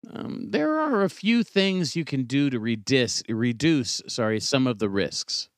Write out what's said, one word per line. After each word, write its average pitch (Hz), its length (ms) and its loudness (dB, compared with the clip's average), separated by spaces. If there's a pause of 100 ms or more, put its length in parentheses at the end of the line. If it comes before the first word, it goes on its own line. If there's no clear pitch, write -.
um, - 420 -8
there 311 280 0
are 269 240 2
a 185 60 2
few 233 340 2
things 185 500 0
you 165 120 -2
can 131 180 -2
do 139 260 2
to 127 80 -2
redis-, 117 720 0
reduce, 120 800 0
sorry, 110 320 0
some 131 260 2
of 117 140 0
the 107 80 2
risks. - 720 -2